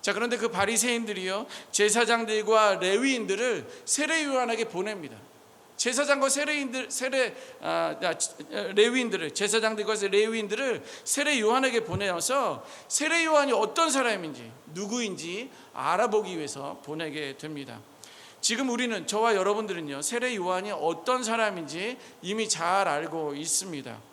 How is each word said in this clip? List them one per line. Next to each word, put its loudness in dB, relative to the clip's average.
자, 0
그런데 0
그 -2
바리새인들이요, -2
제사장들과 4
레위인들을 0
세례 0
요한에게 0
보냅니다. -6
제사장과 2
세례인들, -2
세례, 0
아, 0
아, 2
레위인들을, 4
제사장들과 2
레위인들을 2
세례 2
요한에게 4
보내어서 -2
세례 2
요한이 4
어떤 2
사람인지, -2
누구인지 -6
알아보기 0
위해서 -8
보내게 -8
됩니다. -10
지금 0
우리는, -2
저와 2
여러분들은요, -2
세례 -2
요한이 -2
어떤 0
사람인지 -2
이미 -2
잘 2
알고 -2
있습니다. -4